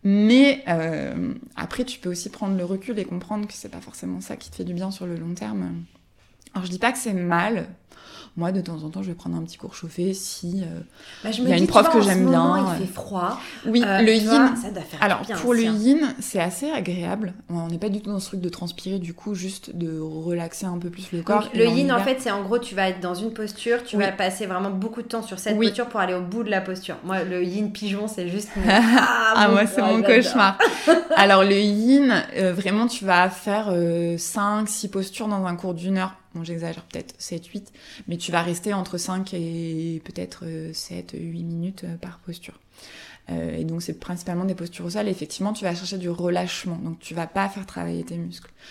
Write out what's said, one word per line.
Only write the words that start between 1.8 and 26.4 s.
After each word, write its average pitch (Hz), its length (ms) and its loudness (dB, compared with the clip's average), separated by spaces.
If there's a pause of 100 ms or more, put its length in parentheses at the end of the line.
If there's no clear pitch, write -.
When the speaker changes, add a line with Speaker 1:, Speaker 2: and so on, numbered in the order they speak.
Speaker 1:
tu - 160 -8
peux 180 100 -6
aussi 175 200 -8
prendre 196 280 -2
le 180 80 -2
recul 190 320 -4
et 190 80 -4
comprendre 208 420 -6
que - 60 -12
c'est - 160 -14
pas - 120 -14
forcément - 380 -10
ça 190 160 -10
qui - 140 -18
te - 60 -20
fait 190 80 -8
du 180 100 -6
bien 185 160 -6
sur 190 160 -10
le 175 100 -6
long 165 200 -8
terme. 180 380 -6 (800)
Alors, 185 100 -4
je 180 60 -6
dis 185 80 -6
pas 233 120 2
que 262 60 -6
c'est 220 160 -4
mal. 180 540 0 (720)
Moi, 170 160 -2
de 190 80 0
temps 170 240 -8
en 156 40 -8
temps, 190 140 -8
je 190 60 -6
vais 170 40 -6
prendre 170 220 -8
un 165 80 -4
petit 170 140 -14
cours - 180 -16
chauffé 175 380 -4
si, 190 500 -6
euh, 165 160 -8 (420)
Speaker 2:
Bah, 214 120 -6
je 214 60 -4
Speaker 1:
il 247 40 2
Speaker 2:
me 247 60 4
Speaker 1:
y - 20 6
a - 40 6
Speaker 2:
dis, 170 80 6
Speaker 1:
une - 40 4
Speaker 2:
tu - 60 2
Speaker 1:
prof - 100 10
Speaker 2:
vois, 330 80 6
Speaker 1:
que 262 60 8
Speaker 2:
en 214 40 8
ce 202 60 6
Speaker 1:
j'aime 185 160 4
Speaker 2:
moment, 175 300 6
Speaker 1:
bien, 190 120 2 (120)
Speaker 2:
il 170 40 -4
Speaker 1:
euh. 190 40 -4
Speaker 2:
fait 190 80 -8
froid. 196 440 -4 (280)
Speaker 1:
Oui, 233 200 4
Speaker 2:
Euh, 196 140 2
Speaker 1:
le 220 60 8
Speaker 2:
tu 220 140 6
Speaker 1:
yin. 262 280 6
Speaker 2:
vois, 233 80 2
ça 233 160 -6
doit 185 120 -8
faire - 160 -14
du 208 60 2
Speaker 1:
Alors, 196 200 2
Speaker 2:
bien 214 100 -6
Speaker 1:
pour 240 180 2
le 233 60 4
Speaker 2:
aussi, 226 80 4
hein. 220 100 2
Speaker 1:
yin, 269 440 4
c'est - 180 -4
assez 185 320 -2
agréable. 180 640 -4 (160)
On 170 180 -4
n'est 170 100 -4
pas 208 120 -4
du 196 120 -2
tout 208 80 -10
dans 196 120 -4
ce 190 60 -10
truc 196 120 -8
de 180 80 -4
transpirer, 180 520 -8
du 170 140 -8
coup, 208 220 -8
juste 185 400 -10
de 160 240 -6
relaxer 165 680 -6
un 175 120 -4
peu 175 120 -6
plus 185 220 -14
le 170 120 -4
corps 208 200 2
Speaker 2:
Donc, 226 120 -8
Speaker 1:
et - 20 0
Speaker 2:
le 226 80 6
Speaker 1:
dans 233 100 4
Speaker 2:
yin, 262 160 2
en 240 60 4
Speaker 1:
l'hiver. 196 80 2
Speaker 2:
fait, 262 160 0
c'est 233 100 -2
en 202 100 -2
gros, 196 160 0
tu 233 160 -6
vas 190 140 2
être 185 140 -2
dans 180 140 -4
une 220 180 -6
posture, 240 500 -2
tu 220 140 -2
Speaker 1:
Oui. 202 80 4
Speaker 2:
vas 190 80 0
passer 190 320 -2
vraiment 190 260 -2
beaucoup 220 300 -4
de 226 60 -10
temps 226 160 -4
sur 190 140 -10
cette 214 200 0
Speaker 1:
Oui. 226 100 6
Speaker 2:
posture 240 220 0
pour 220 100 -4
aller 185 140 2
au 180 100 -2
bout 208 200 -4